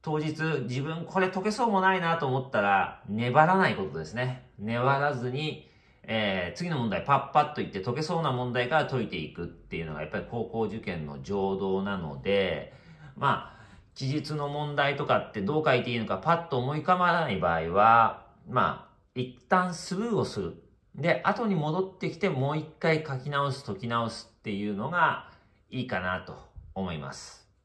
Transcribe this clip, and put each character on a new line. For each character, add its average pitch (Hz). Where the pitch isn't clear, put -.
当 156
日 156
自 127
分 160
こ 190
れ 185
解 185
け 214
そ 240
う 220
も 190
な 190
い 175
な 165
と 143
思 131
っ -
た 107
ら、 98
粘 123
ら 185
な 180
い 101
こ 95
と 80
で 80
す -
ね。 127
粘 123
ら 143
ず 123
に、 151
え 95
ー、 -
次 175
の 156
問 117
題 87
パ 139
ッ -
パ 151
ッ 147
と -
い -
っ -
て 95
解 120
け 156
そ 165
う 160
な 139
問 123
題 123
か 156
ら 147
解 123
い -
て 92
い 76
く 85
っ -
て -
い 82
う 80
の 76
が 73
や 80
っ -
ぱ 101
り 92
高 113
校 113
受 104
験 85
の 71
常 98
道 95
な 98
の 73
で、 95
ま -
あ、 -
記 135
述 147
の 143
問 147
題 143
と 139
か 117
っ -
て 104
ど 151
う 151
書 139
い 120
て 120
い 120
い 117
の 110
か -
パ 160
ッ 165
と 131
思 131
い 156
浮 -
か 180
ば 180
な 160
い 95
場 85
合 82
は、 110
ま 110
あ、 -
一 127
旦 180
ス -
ル 226
ー 214
を 175
す -
る。 85
で、 160
後 208
に 202
戻 156
っ 190
て 175
き -
て 165
も 131
う 156
一 151
回 160
書 135
き 143
直 143
す、 127
解 98
き 117
直 117
す -
っ -
て 107
い 101
う 104
の 117
が 165
い 131
い -
か 92
な 92
と -
思 92
い 80
ま 69
す。 -